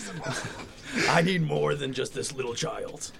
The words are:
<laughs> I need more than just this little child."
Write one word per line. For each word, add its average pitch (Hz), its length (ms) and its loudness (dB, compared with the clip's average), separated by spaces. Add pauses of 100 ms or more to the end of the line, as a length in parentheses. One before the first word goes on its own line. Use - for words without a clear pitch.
(240)
<laughs> - 840 -2
I 165 120 8
need 180 220 6
more 147 320 4
than 139 180 -2
just 127 200 -2
this - 200 -4
little 127 200 -4
child." - 680 -6